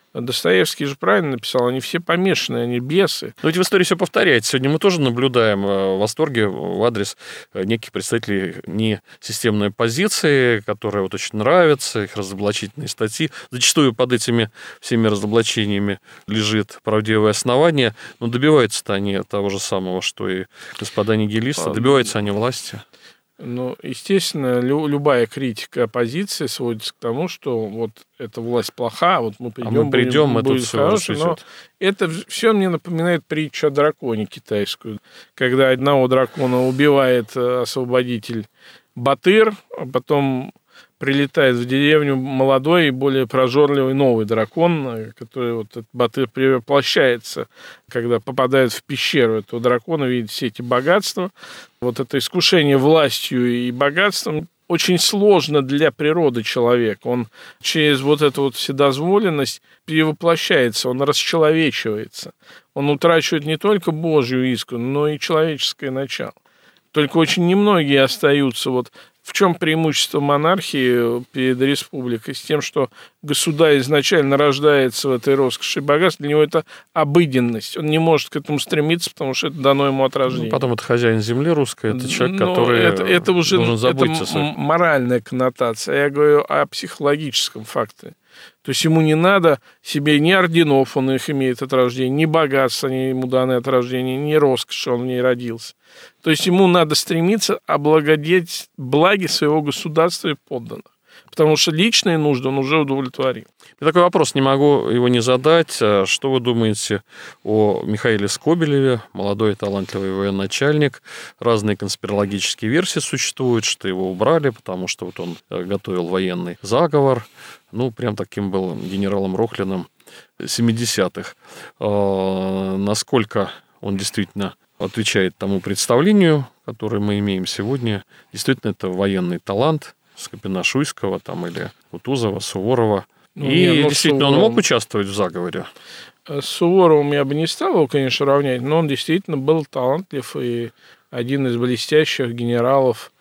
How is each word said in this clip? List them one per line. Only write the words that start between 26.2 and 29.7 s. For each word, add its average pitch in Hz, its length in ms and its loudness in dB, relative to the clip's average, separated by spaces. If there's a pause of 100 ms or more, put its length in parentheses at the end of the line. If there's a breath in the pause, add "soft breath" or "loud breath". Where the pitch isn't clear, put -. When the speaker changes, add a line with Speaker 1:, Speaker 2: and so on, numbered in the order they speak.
Speaker 1:
сводится 117 460 -6
к - 80 -20
тому, 131 260 -4
что 120 380 -6
вот 110 260 -6 (260)
эта 120 220 -12
власть 117 340 -2
плоха, 165 440 0
а - 20 0
вот 110 200 -4
мы 123 100 -8
Speaker 2:
А - 20 -10
Speaker 1:
придем, 127 360 0